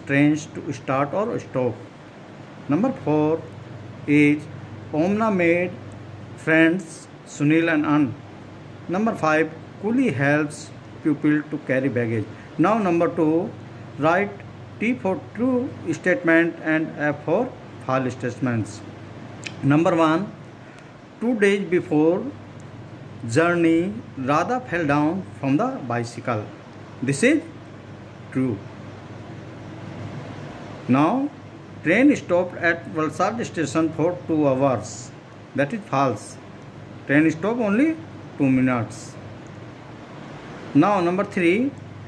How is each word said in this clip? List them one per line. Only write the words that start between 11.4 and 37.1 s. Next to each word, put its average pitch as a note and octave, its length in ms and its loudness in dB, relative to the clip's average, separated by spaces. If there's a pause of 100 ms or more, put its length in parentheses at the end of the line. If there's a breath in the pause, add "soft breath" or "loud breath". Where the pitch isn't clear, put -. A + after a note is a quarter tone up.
to D#3 60 -4 (100)
carry C3 220 2
baggage. A2+ 360 0 (320 loud breath)
Now F#3+ 200 6
number E3+ 360 2
two, E3 380 2 (480)
write F3+ 320 4 (480)
T A3+ 140 2
for F#3+ 260 -2 (160)
true B3 340 0 (220)
statement E3+ 720 4
and D#3 240 0 (100)
F D3 280 0
for G#3+ 260 2 (340)
false C3 280 0
statements. A#2+ 680 -2 (840)
Number D#3+ 340 6
one, E3 360 4 (920 loud breath)
two A#3 180 0
days G3 300 4
before E3 540 4 (1080)
journey, E3+ 640 4 (240)
Radha D#3+ 420 2
fell E3+ 260 -2
down D3+ 380 2 (160)
from C#3 180 4
the B3 300 0
bicycle. A#2 560 -2 (580)
This C#3 220 0
is C#4+ 180 6 (880)
true. C3 260 0 (2250)
Now, F3 420 4 (540)
train F3 320 6
stopped - 420 0
at E3+ 360 0
Valsad F3+ 520 0
station D#3+ 480 0
for E3+ 240 0 (100)
two D#3 200 4
hours. C3 640 0 (460)
That C#3 180 2
is A#2+ 120 -4
false. C3+ 520 0 (720)
Train D3+ 240 6